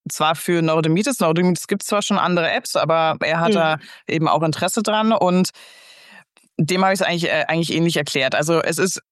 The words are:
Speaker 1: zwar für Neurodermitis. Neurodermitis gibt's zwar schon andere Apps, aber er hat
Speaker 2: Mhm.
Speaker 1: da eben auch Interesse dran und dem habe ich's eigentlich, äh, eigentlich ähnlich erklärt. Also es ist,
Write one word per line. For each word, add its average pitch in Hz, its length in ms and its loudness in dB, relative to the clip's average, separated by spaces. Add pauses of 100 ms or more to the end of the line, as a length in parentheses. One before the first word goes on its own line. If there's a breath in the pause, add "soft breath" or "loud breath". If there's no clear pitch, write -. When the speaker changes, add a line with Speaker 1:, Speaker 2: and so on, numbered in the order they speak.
Speaker 1:
zwar 156 260 0
für 170 260 0
Neurodermitis. 160 580 0
Neurodermitis 175 480 0
gibt's 202 200 -4
zwar 208 140 0
schon 202 160 0
andere 170 320 0
Apps, - 280 -2
aber 160 420 0
er 165 220 -2
hat 170 80 2
Speaker 2:
Mhm. - 60 2
Speaker 1:
da 156 220 0 (300 loud breath)
eben 156 220 0
auch 151 120 2
Interesse 165 400 -2
dran 214 300 0
und 180 380 2 (1120 loud breath)
dem 180 240 0
habe 190 100 4
ich's 185 100 -2
eigentlich, 170 260 -2
äh, 151 180 0
eigentlich 160 240 -2
ähnlich 170 260 0
erklärt. 139 360 0
Also 156 300 2
es 160 160 -2
ist, 180 200 -2 (120)